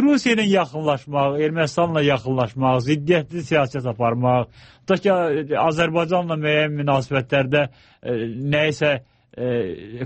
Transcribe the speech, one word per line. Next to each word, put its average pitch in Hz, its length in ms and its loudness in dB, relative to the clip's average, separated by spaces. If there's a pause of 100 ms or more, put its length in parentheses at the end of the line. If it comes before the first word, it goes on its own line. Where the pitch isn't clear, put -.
Rusiya 277 320 2
ilə 220 100 0
yaxınlaşmaq, 147 960 0
Ermənistanla 160 640 0
yaxınlaşmaq, 131 800 0
ziddiyyətli 156 600 0
siyasət 135 420 0
aparmaq, 120 640 0 (320)
tutaq 185 180 0
ki, 196 140 2 (420)
Azərbaycanla 165 800 0
müəyyən 151 400 0
münasibətlərdə, 139 840 0 (400)
e, 123 140 -2 (360)
nəyisə, 151 380 0 (420)
e, 117 720 -6